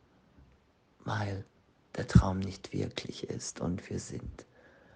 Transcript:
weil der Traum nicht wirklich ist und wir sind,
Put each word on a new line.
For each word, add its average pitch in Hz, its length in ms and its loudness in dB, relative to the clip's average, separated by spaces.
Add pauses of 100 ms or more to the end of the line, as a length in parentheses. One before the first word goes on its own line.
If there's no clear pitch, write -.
(1000)
weil 101 440 -2 (500)
der - 120 -4
Traum 95 320 8
nicht 95 340 -6
wirklich - 560 -6
ist - 320 -8
und - 300 -4
wir 110 100 -4
sind, - 460 -10 (500)